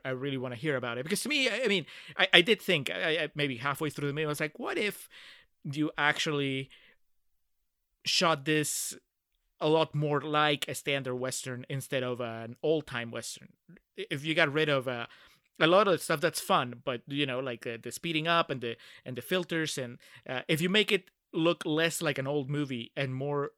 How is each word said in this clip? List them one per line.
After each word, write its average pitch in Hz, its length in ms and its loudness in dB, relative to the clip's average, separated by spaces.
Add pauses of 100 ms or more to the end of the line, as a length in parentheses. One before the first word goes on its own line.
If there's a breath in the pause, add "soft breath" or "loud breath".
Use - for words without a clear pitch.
I 135 40 -4
really 131 280 -4
wanna 123 180 -6
hear 139 200 -2
about 120 240 -2
it, 135 60 -4
because 196 160 -2
to 233 80 -4
me, 277 200 2
I, 220 140 -2
I 247 40 2
mean, 185 200 2 (300 loud breath)
I, 190 160 4
I 175 80 10
did 202 200 4
think, 156 300 0
I, 160 320 0
I, 147 100 -2
maybe 143 240 -2
halfway 139 320 -2
through 143 200 -4
the 139 40 -4
movie, 151 120 -2
I 151 40 0
was 147 100 -4
like, 156 200 -6
"What 359 180 -4
if 208 320 -4 (540 loud breath)
you 151 340 -2
actually 143 720 0 (1400 soft breath)
shot 160 400 2
this 151 500 0 (640)
a 165 80 0
lot 156 280 2
more 147 260 0
like 151 460 2
a 143 80 -6
standard 135 400 -2
Western 127 520 -6
instead 135 360 -4
of 123 180 -4
an 113 400 -8
old-time 139 480 0
Western?" - 400 -10 (480)
I-, - 140 -8
if 143 120 -4
you 156 120 -2
got 156 180 4
rid 156 160 2
of, 135 180 2
uh, 120 200 -4 (520 soft breath)
a 160 80 6
lot 196 200 8
of 185 60 6
the 151 40 4
stuff 156 240 -2
that's 160 200 0
fun, 127 440 0
but, 123 220 -4
you 143 180 0
know, 127 140 0
like, 123 260 -6
uh, 117 160 -6
the 117 100 -10
speeding 160 360 -2
up 170 240 4
and 131 100 -4
the, 117 160 -4 (260 loud breath)
and 127 140 -10
the 120 60 -6
filters, 170 560 -2
and, 123 180 -8 (320 soft breath)
uh, 127 180 -4
if 160 140 2
you 180 80 2
make 208 220 4
it 190 180 0 (240)
look 165 320 2
less 160 360 2
like 151 160 0
an 135 100 -4
old 143 220 -2
movie 139 460 -4
and 135 180 -2
more 143 440 -4